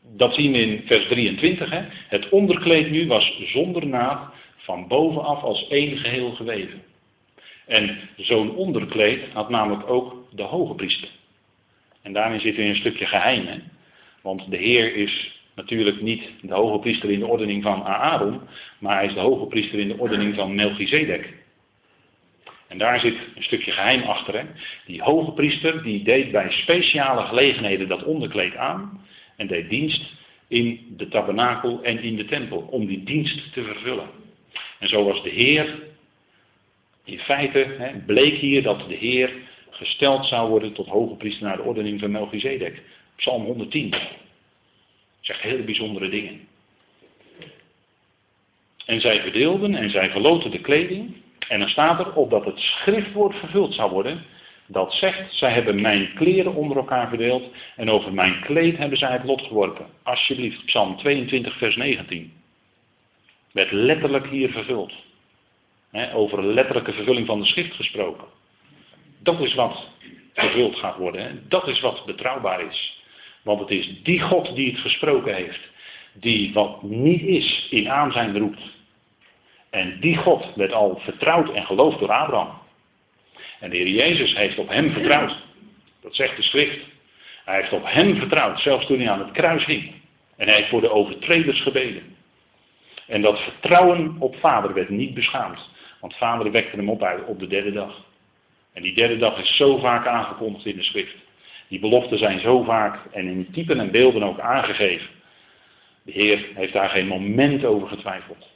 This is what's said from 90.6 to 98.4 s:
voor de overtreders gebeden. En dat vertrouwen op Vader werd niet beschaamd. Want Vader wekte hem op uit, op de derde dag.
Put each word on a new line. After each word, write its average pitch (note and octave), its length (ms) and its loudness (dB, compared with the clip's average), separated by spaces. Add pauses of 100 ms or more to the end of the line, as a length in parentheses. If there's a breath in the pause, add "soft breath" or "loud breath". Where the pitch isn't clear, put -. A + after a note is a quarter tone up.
voor A#2 120 2
de A2 100 4
overtreders C3+ 720 2
gebeden. B2 540 -4 (920 loud breath)
En G#2+ 140 -2
dat G#2 180 4
vertrouwen E3+ 800 4
op C3 160 -2
Vader G#2+ 380 2
werd F#2 160 -2
niet B2 240 -4
beschaamd. A#2 560 -6 (300 loud breath)
Want - 160 -14
Vader A#2 360 0
wekte G#2+ 240 0
hem G2+ 140 -2
op G#2 140 -2
uit, F2+ 220 -2
op G2 140 -8
de F#2+ 80 -10
derde G2+ 240 -2
dag. G2+ 340 -10 (680)